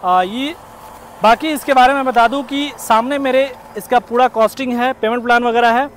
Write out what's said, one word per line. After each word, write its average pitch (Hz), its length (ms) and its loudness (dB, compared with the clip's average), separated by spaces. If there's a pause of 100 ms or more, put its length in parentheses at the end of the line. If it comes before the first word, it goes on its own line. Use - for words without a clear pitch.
आ, 185 180 2
ये 254 320 -6 (680)
बाकी 233 260 2
इसके 294 260 -2
बारे 254 200 4
में 269 100 -2
बता 233 240 2
दूं 277 140 -2
कि 277 360 -6
सामने 240 400 0
मेरे 269 320 0 (260)
इसका 247 240 -2
पूरा 240 300 0
costing 226 420 -2
है, 240 200 -2
payment 233 300 -4
plan 240 220 2
वगैरह 240 280 2
है। 269 240 0